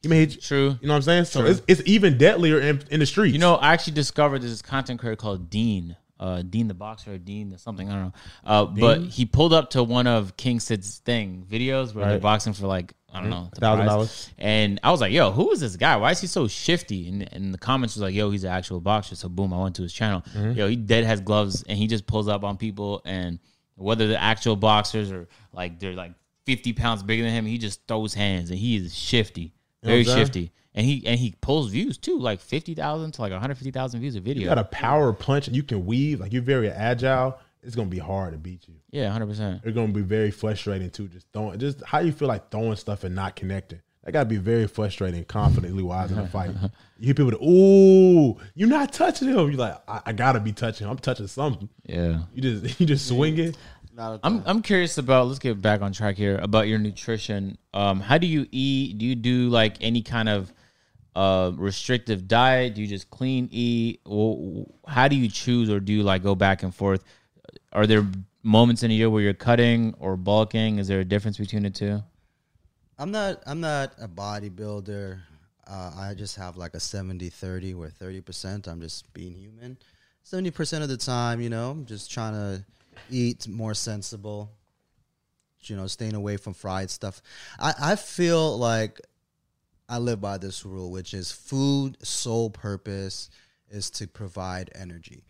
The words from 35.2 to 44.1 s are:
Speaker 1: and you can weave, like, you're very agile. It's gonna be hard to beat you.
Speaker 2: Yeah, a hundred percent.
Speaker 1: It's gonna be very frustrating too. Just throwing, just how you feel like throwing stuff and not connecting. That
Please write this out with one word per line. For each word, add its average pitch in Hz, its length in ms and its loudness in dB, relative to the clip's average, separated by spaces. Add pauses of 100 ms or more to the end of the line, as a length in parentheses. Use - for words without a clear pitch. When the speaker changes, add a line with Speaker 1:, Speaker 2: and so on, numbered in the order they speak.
Speaker 1:
and 123 80 -4
you 139 80 0
can 98 220 -4
weave, 131 340 0
like, 98 140 -8
you're 123 100 -2
very 123 260 0
agile. 127 720 0 (220)
It's 120 140 -10
gonna 107 140 2
be 90 100 -4
hard 92 320 -4
to 80 80 -10
beat 87 300 -14
you. 82 60 -20 (140)
Speaker 2:
Yeah, 127 200 -2
a - 20 -2
hundred 110 160 -2
percent. 104 380 -4
Speaker 1:
It's 110 100 -4
gonna 110 160 0
be 104 100 0
very 104 300 2
frustrating 98 580 -4
too. 101 200 -12
Just 90 240 -20
throwing, 107 260 -6
just 139 240 -6
how - 160 0
you 165 140 2
feel 139 160 -2
like 104 200 -4
throwing 110 280 -2
stuff - 260 -8
and 90 100 -6
not 95 220 -6
connecting. 92 440 -8 (260)
That - 80 -8